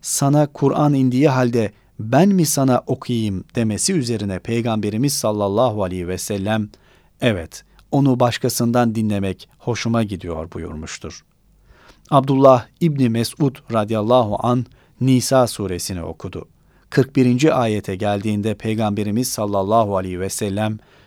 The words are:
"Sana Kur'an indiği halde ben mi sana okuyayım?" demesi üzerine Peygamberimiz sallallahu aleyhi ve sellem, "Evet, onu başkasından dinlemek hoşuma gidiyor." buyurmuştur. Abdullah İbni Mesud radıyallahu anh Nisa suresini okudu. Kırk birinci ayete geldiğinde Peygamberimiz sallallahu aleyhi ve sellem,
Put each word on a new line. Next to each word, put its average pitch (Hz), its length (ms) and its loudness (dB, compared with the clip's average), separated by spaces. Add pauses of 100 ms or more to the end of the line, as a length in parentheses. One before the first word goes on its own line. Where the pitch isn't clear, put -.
"Sana 147 440 2
Kur'an 143 480 2
indiği 131 340 2
halde 123 440 0 (260)
ben 127 300 4
mi 185 180 4
sana 131 400 2
okuyayım?" 110 580 -4 (100)
demesi 110 380 -2
üzerine 113 460 -2
Peygamberimiz 113 720 -2
sallallahu 107 720 0
aleyhi 90 260 -4
ve 92 100 -6
sellem, 104 500 -4 (520)
"Evet, 101 440 -2 (260)
onu 135 300 2
başkasından 120 720 0
dinlemek 101 540 -4 (100)
hoşuma 117 440 -2
gidiyor." 85 500 -6
buyurmuştur. 80 720 -12 (840)
Abdullah 135 560 6 (140)
İbni 143 280 2
Mesud 117 480 -2 (160)
radıyallahu 110 680 2
anh 123 240 0 (360)
Nisa 127 460 4
suresini 92 560 -6
okudu. 85 460 -12 (420)
Kırk - 260 0
birinci 127 380 4
ayete 107 420 -2
geldiğinde 104 580 -2
Peygamberimiz 107 760 -2
sallallahu 101 680 0
aleyhi 92 240 -4
ve 95 100 -4
sellem, 107 480 -4 (280)